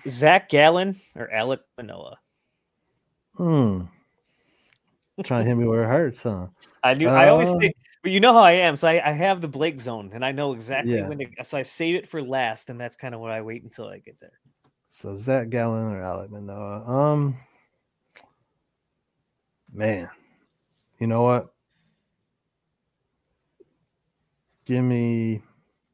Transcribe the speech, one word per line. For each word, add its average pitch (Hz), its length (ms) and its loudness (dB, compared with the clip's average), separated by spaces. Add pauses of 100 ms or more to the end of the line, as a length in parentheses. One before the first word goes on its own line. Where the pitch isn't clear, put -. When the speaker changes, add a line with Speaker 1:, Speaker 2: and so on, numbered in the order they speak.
Speaker 1:
Zach 151 400 4
Gallen 175 500 4 (160)
or - 180 -12
Alek 120 280 -2 (160)
Manoah? 92 420 -18 (1200)
Speaker 2:
Hmm. 131 460 2 (1400)
Trying 120 220 0
to 117 40 0
hit 123 80 2
me 120 100 0
where 113 180 2
it 107 40 -4
hurts, 139 360 0
huh? 92 240 -6 (340)
Speaker 1:
I 131 120 4
do. 151 120 0
I 151 220 8
always 165 240 4
Speaker 2:
Uh, 175 80 0
Speaker 1:
say, 190 120 0 (300)
but 185 80 -4
you 190 80 2
know 233 140 6
how 233 100 10
I 175 100 10
am. 175 220 4
So 165 140 0
I, 160 220 2
I - 20 -2
have 180 280 0
the 165 60 -8
Blake 139 340 -4
zone, 113 320 -10
and 117 120 -8
I 135 80 -4
know 139 200 -4
exactly 120 420 -4
Speaker 2:
Yeah. 98 140 -2
Speaker 1:
when 143 100 -10
to, 135 80 -8 (180)
so - 120 -8
I 135 60 -6
save 165 320 -4
it 180 140 -6
for 160 120 -10
last, 127 500 -6
and 120 100 -14
that's 120 160 -12
kinda 123 220 -12
what 113 120 -12
I 110 120 -6
wait 113 200 -12
until 113 240 -18
I 98 120 -18
get - 200 -20
there. - 220 -20 (480)
Speaker 2:
So - 260 -14
Zach 117 360 -2
Gallen 113 420 -4
or 95 100 -10
Alek 92 280 -10
Manoah? 104 600 -14
Um, 143 460 0 (2250)
man, 101 380 -4 (880)
you 113 80 -4
know 113 160 0
what? 123 320 0 (3000)
Give 127 200 0
me, 117 580 -2 (520)